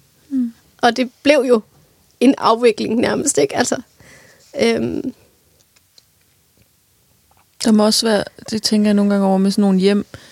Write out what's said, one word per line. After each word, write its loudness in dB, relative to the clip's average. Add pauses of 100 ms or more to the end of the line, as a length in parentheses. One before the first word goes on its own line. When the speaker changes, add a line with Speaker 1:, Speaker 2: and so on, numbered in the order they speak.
(300)
Speaker 1:
Mm. -4 (280)
Speaker 2:
Og 0
det -4 (120)
blev 2
jo 2 (580)
en 4
afvikling 0
nærmest, -2
ikke? -2
Altså, -2 (840)
øhm. -4 (2500)
Speaker 1:
Der 2
må 4
også 0
være, 0 (260)
det -6
tænker 0
jeg 2
nogle 2
gange 2
over 2
med 2
sådan 0
nogle 2
hjem, 0 (260)